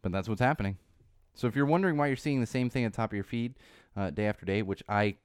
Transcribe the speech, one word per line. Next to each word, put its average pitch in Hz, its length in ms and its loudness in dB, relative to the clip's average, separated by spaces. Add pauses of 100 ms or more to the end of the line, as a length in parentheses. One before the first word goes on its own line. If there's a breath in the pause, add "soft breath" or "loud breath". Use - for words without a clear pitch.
But 92 120 -4
that's 95 160 -4
what's 104 100 -2
happening. 113 380 0 (560)
So - 140 -2
if 139 100 0
you're 143 80 4
wondering 165 320 4
why 147 100 2
you're 135 80 0
seeing 139 240 -2
the 117 80 0
same 127 220 0
thing 123 160 0
at 107 80 -2
the - 20 -10
top 113 160 -2
of 107 40 -6
your 98 100 -2
feed, 120 300 -4 (420 loud breath)
uh, 98 120 -2
day 104 180 0
after 104 180 -4
day, 98 160 0
which 98 260 -4
I 104 380 2